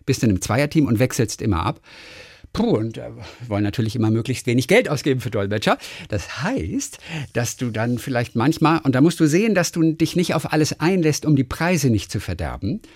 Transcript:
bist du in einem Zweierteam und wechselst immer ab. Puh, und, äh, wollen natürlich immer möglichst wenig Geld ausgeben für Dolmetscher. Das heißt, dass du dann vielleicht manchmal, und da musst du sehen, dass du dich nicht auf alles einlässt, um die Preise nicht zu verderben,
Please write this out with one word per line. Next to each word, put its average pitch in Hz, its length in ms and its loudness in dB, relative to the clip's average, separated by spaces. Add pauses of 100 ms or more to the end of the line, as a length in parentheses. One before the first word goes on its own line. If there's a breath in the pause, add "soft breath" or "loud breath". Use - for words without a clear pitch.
bist 131 160 0
du 127 60 0
in 107 40 4
einem 92 100 0
Zweierteam 147 460 2
und 113 120 2
wechselst 127 420 0
immer 87 240 0
ab. 139 160 -4 (760 loud breath)
Puh, 214 220 2
und, 113 220 -4
äh, 120 100 -10 (380 loud breath)
wollen 104 160 0
natürlich 110 320 -2
immer 113 160 2
möglichst 117 340 -2
wenig 123 220 2
Geld 226 200 4
ausgeben 131 340 0
für 113 100 -6
Dolmetscher. 110 480 0 (300 loud breath)
Das - 340 -6
heißt, 220 560 -4 (340 loud breath)
dass 120 240 -4
du 123 140 -4
dann 117 260 -2
vielleicht 120 380 -4
manchmal, 151 460 2
und 135 120 0
da 127 80 4
musst 170 180 4
du 165 60 4
sehen, 190 300 2
dass 170 160 0
du 160 220 2
dich 160 220 0
nicht 170 200 0
auf 160 180 -4
alles 156 260 2
einlässt, 160 460 2
um 151 100 6
die 135 80 4
Preise 165 460 0
nicht 107 220 0
zu 113 80 -4
verderben, 90 600 -4 (160 loud breath)